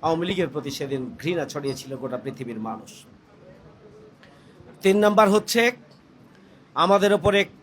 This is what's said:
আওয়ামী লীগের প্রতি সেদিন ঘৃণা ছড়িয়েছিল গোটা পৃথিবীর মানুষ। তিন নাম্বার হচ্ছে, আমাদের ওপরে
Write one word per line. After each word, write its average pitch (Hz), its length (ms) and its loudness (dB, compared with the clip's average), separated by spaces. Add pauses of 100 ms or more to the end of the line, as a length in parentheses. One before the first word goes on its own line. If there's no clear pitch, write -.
আওয়ামী 165 240 0
লীগের 180 220 -2
প্রতি 139 220 -8
সেদিন 135 500 -8
ঘৃণা 165 260 -4
ছড়িয়েছিল 135 500 -8
গোটা 123 200 -8
পৃথিবীর 120 440 -10
মানুষ। 110 300 -10 (1900)
তিন 190 160 4
নাম্বার 208 320 6
হচ্ছে, 233 420 2 (1000)
আমাদের 196 380 4
ওপরে 202 320 2 (180)